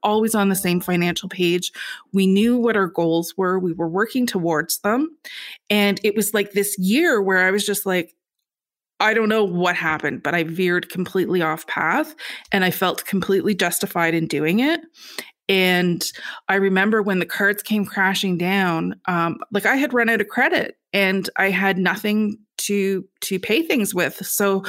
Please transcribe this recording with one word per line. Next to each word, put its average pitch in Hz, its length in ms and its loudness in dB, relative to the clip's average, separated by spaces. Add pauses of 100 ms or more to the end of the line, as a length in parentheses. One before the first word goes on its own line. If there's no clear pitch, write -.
always 214 320 2
on 196 140 4
the 190 40 2
same 175 260 0
financial 175 480 0
page. 180 440 -2 (400)
We 190 160 4
knew 220 280 4
what 226 200 2
our 190 100 2
goals 170 500 0
were. 185 220 0
We 180 140 -2
were 170 160 -4
working 220 360 -2
towards 170 540 -2
them. 262 380 -2 (520)
And 202 360 2
it 208 100 2
was, 214 180 -2
like, 202 200 0
this 196 260 -2
year 233 420 2
where 190 240 2
I 185 60 4
was 202 160 0
just 202 180 -4
like, 180 300 -2 (840)
I 214 120 2
don't 220 160 2
know 220 140 2
what 175 320 0
happened, 156 480 -4
but 147 140 -2
I 170 80 0
veered 175 460 0
completely 180 520 0
off 160 240 -2
path, 190 480 -2 (380)
and 190 120 2
I 180 60 2
felt - 340 -2
completely 190 500 0
justified 175 600 0
in 160 140 0
doing 156 320 0
it. 320 200 2 (680)
And 180 560 2 (440)
I 190 60 2
remember 196 480 2
when 190 160 0
the 170 80 -2
cards 208 380 0
came 214 200 0
crashing 190 540 0
down, 180 560 0 (120)
um, 170 340 -2 (100)
like, 202 160 -2
I 240 80 2
had 269 180 0
run 233 160 2
out 226 120 2
of - 80 -2
credit, 277 500 -2 (140)
and 190 440 2
I 190 140 2
had 190 280 2
nothing 208 600 0 (200)
to, 196 460 -2 (180)
to 190 180 -4
pay 247 220 0
things 269 300 0
with. 180 320 -2
So 196 440 0